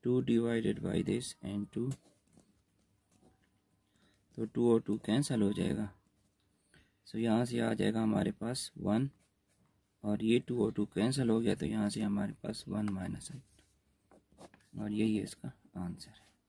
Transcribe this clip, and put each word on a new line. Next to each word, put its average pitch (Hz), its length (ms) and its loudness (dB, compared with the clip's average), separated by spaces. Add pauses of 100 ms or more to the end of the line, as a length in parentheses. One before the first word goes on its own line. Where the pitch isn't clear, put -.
टू 127 200 2
divided 113 580 2
by 92 240 -2
this 113 300 -2 (100)
and 101 280 -4
two, 123 220 -4 (2500)
तो 113 100 -4
टू 117 280 4
और 113 80 6
टू 107 180 -2
कैंसिल 120 440 2
हो 101 100 4
जाएगा। 98 400 -2 (1120)
So, - 100 -10
यहाँ 113 280 4
से 117 160 -2
आ 113 140 2
जाएगा 110 280 2
हमारे 104 300 2
पास 120 460 -6
वन, 113 320 0 (920)
और 104 200 -2
ये 113 140 4
टू 120 260 0
और 110 80 0
टू 104 140 -2
कैंसिल 120 440 0
हो 113 100 4
गया, 110 140 2
तो - 120 -4
यहाँ 107 240 0
से 107 120 -4
हमारे 101 300 -2
पास - 360 -10
वन 104 200 -2
माइनस 95 420 -6
है, - 120 -14 (1400)
और 104 140 -4
यही 107 240 2
है 98 60 0
इसका - 300 -10 (240)
आंसर 90 340 -8
है। - 160 -20 (220)